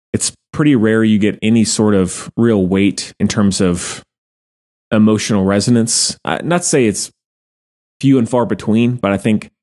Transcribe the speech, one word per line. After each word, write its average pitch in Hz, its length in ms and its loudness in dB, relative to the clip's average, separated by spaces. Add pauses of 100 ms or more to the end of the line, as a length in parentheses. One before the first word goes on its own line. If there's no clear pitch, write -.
(120)
it's - 220 -4 (180)
pretty 151 240 2
rare 110 280 2
you 110 160 2
get 101 220 -2
any 110 220 2
sort 107 300 0
of 92 420 -2
real 113 300 2
weight 95 540 -2
in 101 80 0
terms 101 340 0
of 90 420 -4 (880)
emotional 107 540 2
resonance. 113 800 0
Uh, 78 180 -4
not 175 200 -2
to - 40 -6
say 131 200 2
it's - 240 -4 (920)
few 135 160 4
and 117 100 0
far 123 180 0
between, 113 500 -2
but 98 160 -2
I 98 60 0
think 107 340 -2 (120)